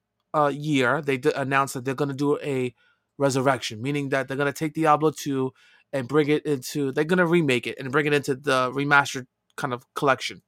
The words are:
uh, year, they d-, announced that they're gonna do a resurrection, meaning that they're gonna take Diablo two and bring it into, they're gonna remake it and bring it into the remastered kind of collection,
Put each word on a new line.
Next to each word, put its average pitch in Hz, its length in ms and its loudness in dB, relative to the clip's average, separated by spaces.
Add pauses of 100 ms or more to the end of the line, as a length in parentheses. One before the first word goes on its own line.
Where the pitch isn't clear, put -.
(340)
uh, 147 180 4
year, 143 480 2
they 139 180 0
d-, 143 180 2
announced 135 380 0
that 123 100 -8
they're 135 100 -2
gonna 139 200 -2
do 143 260 0
a 127 340 -4 (420)
resurrection, 131 640 0
meaning 143 300 -4
that 135 160 -2
they're 135 100 -6
gonna 143 160 0
take 156 220 -6
Diablo 156 380 2
two 135 420 -4 (380)
and 131 160 -4
bring 143 200 2
it 151 160 0
into, 143 480 -4
they're 151 120 0
gonna 175 220 2
remake 147 420 2
it 110 100 -8
and 131 140 -8
bring 147 140 2
it 147 60 2
into 143 220 0
the 131 380 0
remastered 139 560 2 (280)
kind 135 160 -4
of 123 220 -8
collection, 127 540 0